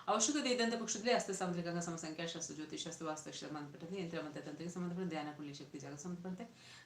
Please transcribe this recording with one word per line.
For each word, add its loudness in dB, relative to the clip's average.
ಅವಶ್ಯಕತೆ 6
ಇದ್ದಂಥ 6
ಪಕ್ಷದಲ್ಲಿ 4
ಹಸ್ತ 4
ಸಾಮುದ್ರಿಕ 2
ಅಂಗ 2
ಸಮ -2
ಸಂಖ್ಯಾಶಾಸ್ತ್ರ, -4
ಜ್ಯೋತಿಷಾಸ್ತ್ರ, -4
ವಾಸ್ತುಶಾಸ್ತ್ರ -4
ಸಂಬಂಧಪಟ್ಟಂತೆ, -4
ಯಂತ್ರ -2
ಮಂತ್ರ, -4
ತಂತ್ರಿಗೆ -6
ಸಂಬಂಧಪಟ್ಟ 0
ಧ್ಯಾನ, 0
ಪುಣ್ಯ -6
ಶಕ್ತಿ -10
ಜಾಗ -8
ಸಂಬಂಧಪಟ್ಟಂತೆ, -6